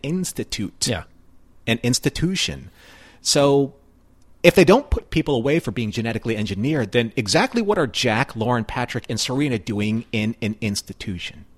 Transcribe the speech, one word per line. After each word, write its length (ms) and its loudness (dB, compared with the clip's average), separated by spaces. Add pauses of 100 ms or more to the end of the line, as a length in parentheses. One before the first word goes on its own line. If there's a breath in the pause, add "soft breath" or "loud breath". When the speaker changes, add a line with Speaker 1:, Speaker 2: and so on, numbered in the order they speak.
Speaker 1:
institute. 840 -4
Speaker 2:
Yeah. 140 -2 (640)
Speaker 1:
An 160 0
institution. 880 -2 (500 soft breath)
So 540 2 (680)
if 120 6
they 120 8
don't 240 4
put 180 -2
people 280 0
away 220 2
for 120 -4
being 200 -4
genetically 460 -2
engineered, 560 -2
then 240 0
exactly 460 2
what 160 2
are 80 2
Jack, 500 0
Lauren, 260 2
Patrick, 460 -6
and 100 -4
Serena 400 0
doing 540 -2
in 300 0
an 180 -2
institution? 840 -6 (120)